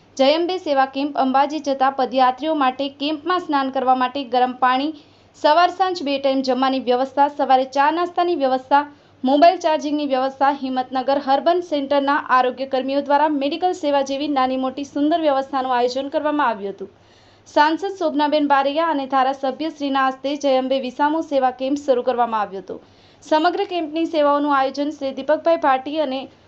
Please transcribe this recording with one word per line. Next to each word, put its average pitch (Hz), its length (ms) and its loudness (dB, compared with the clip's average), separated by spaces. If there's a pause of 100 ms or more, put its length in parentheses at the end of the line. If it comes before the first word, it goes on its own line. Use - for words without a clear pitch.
(160)
જય 269 180 4
અંબે 349 240 -2
સેવા 277 280 2
કેમ્પ, 277 320 -6
અંબાજી 269 400 2
જતા 269 320 0
પદયાત્રીઓ 262 640 0
માટે 277 340 -2
કેમ્પમાં 302 520 -4
સ્નાન 285 300 -2
કરવા 262 240 2
માટે 254 300 -2
ગરમ 247 280 0
પાણી, 262 420 0 (480)
સવાર 330 280 6
સાંજ 370 320 -2
બે 277 160 0
ટાઈમ 269 240 0
જમવાની 262 380 0
વ્યવસ્થા, 262 480 2
સવારે 262 360 0
ચા 277 260 0
નાસ્તાની 349 460 0
વ્યવસ્થા, 269 500 0 (380)
મોબાઈલ 330 340 4
ચાર્જિંગની 302 480 -2
વ્યવસ્થા, 269 460 0
હિંમતનગર 262 760 -2
હર્બન 311 340 2
સેન્ટરના 285 560 0
આરોગ્ય 254 500 0
કર્મીઓ 269 340 -2
દ્વારા 285 280 2
મેડિકલ 311 440 -2
સેવા 285 300 0
જેવી 277 260 -4
નાની 262 280 0
મોટી 262 280 -4
સુંદર 302 360 0
વ્યવસ્થાનું 269 560 0
આયોજન 247 320 -2
કરવામાં 294 400 -2
આવ્યું 202 240 -6
હતું. 196 160 -14 (680)
સાંસદ 320 440 0
શોભનાબેન 294 500 0
બારૈયા 285 380 2
અને 285 200 -2
ધારાસભ્ય 269 640 -2
શ્રીના 277 400 -2
હસ્તે 269 280 -4
જય 277 200 2
અંબે 262 240 0
વિસામો 294 400 0
સેવા 269 300 0
કેમ્પ 262 360 -2
શરૂ 247 160 2
કરવામાં 233 380 0
આવ્યો 196 200 -6
હતો. 180 200 -12 (480)
સમગ્ર 339 360 2
કેમ્પની 330 420 -4
સેવાઓનું 294 520 2
આયોજન 269 320 -2
શ્રી 277 200 -6
દીપકભાઈ 302 460 0
ભાટી 285 440 0
અને 262 280 -4 (200)